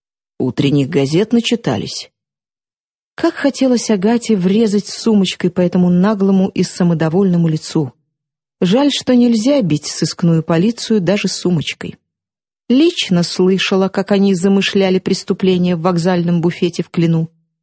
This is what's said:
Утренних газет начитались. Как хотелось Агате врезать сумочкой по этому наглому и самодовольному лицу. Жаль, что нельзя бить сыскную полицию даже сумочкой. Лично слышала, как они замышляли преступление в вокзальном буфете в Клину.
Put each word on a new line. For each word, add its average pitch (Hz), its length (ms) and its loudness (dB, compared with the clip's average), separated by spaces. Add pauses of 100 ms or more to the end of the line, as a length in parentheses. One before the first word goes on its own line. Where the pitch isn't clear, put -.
(380)
Утренних 139 500 0
газет 151 460 0
начитались. 220 760 -4 (1040)
Как - 200 -2
хотелось 254 560 0
Агате 220 440 0
врезать 196 540 0
сумочкой 190 640 0
по 185 100 -4
этому 180 300 2
наглому 196 580 2
и - 140 -4
самодовольному 170 840 0
лицу. 156 440 -4 (680)
Жаль, 254 280 2
что 254 240 -2
нельзя 240 460 2
бить 151 260 -2
сыскную 160 560 -2
полицию 202 600 0
даже 190 260 0
сумочкой. - 680 -6 (720)
Лично 262 520 2
слышала, 190 640 0
как 196 220 -4
они 196 240 2
замышляли 190 640 2
преступление 185 760 0
в 156 60 -8
вокзальном 175 580 0
буфете 170 420 -2
в - 60 -10
Клину. 165 420 0 (320)